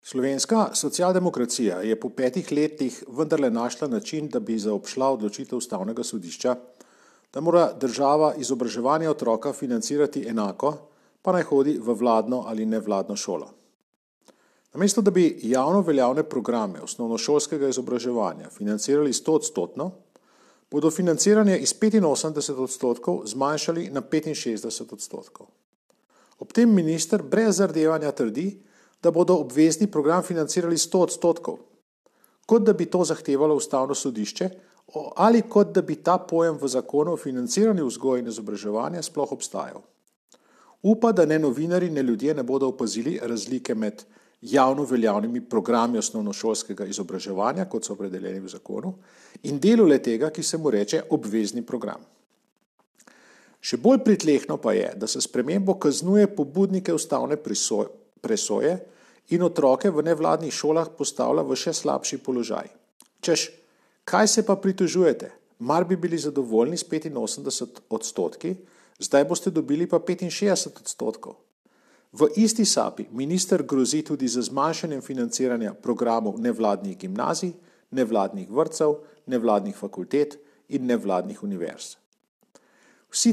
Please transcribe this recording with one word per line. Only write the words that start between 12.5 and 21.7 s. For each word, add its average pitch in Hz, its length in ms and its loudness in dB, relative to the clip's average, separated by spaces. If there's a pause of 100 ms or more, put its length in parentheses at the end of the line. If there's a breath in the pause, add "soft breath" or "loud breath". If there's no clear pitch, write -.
nevladno 104 500 -2
šolo. 85 320 -6 (1300 soft breath)
Namesto 202 280 2
da 202 80 6
bi 175 320 4
javno 131 380 2
veljavne 143 420 2
programe 113 580 -2
osnovnošolskega 139 880 -2
izobraževanja 120 840 -2
financirali 127 640 0
stoodstotno, 151 760 -2 (800 soft breath)
bodo 147 200 2
financiranje 190 680 4
iz 135 160 -2